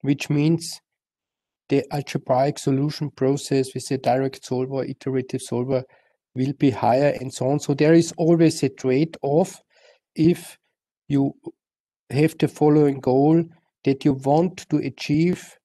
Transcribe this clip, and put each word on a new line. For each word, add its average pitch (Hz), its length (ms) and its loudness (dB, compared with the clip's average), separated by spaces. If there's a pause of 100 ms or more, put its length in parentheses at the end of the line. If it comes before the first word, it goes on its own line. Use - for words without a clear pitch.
which 143 280 -4
means 156 520 0 (880)
the 139 220 2
algebraic 139 680 -2
solution 143 520 -4
process 135 640 -2
with - 180 -10
a 131 60 -2
direct 131 480 -2
solver, 131 380 -4
iterative 131 580 -6
solver 123 420 -4 (520)
will 131 180 -2
be 139 160 2
higher 127 500 2
and 127 140 -10
so 127 160 -4
on. 147 100 0
So 147 140 -4
there 151 200 4
is 165 240 4
always 160 460 4
a 135 60 0
trade-off 143 920 -2 (540)
if 165 420 0 (500)
you 139 260 0 (760)
have 151 300 0
the 156 100 2
following 147 500 2
goal, 139 420 4 (440)
that 135 180 0
you 147 100 2
want 151 560 -2
to 151 80 -2
achieve 151 880 -4